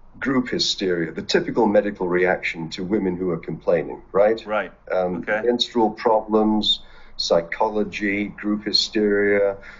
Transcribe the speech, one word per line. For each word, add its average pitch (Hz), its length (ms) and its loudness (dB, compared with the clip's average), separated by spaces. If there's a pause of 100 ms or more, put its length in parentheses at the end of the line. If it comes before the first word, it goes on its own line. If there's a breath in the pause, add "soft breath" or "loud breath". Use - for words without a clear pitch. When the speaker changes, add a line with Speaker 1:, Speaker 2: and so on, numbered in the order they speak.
(160)
Speaker 1:
group 127 320 0
hysteria, 87 600 -2
the 98 100 -6
typical - 460 2
medical 101 400 2
reaction 87 640 0
to 95 140 -8
women 95 320 0
who 90 140 -2
are 82 60 -2
complaining," 80 640 -2 (120)
right? 107 320 4
Speaker 2:
Right. 101 260 -2 (200)
Speaker 1:
Um, 90 260 0
Speaker 2:
Okay. 107 280 -2
Speaker 1:
menstrual 117 460 2
problems, 107 920 2 (360 loud breath)
psychology, 101 1120 -2
group 107 360 -4
hysteria, 101 920 2 (220 loud breath)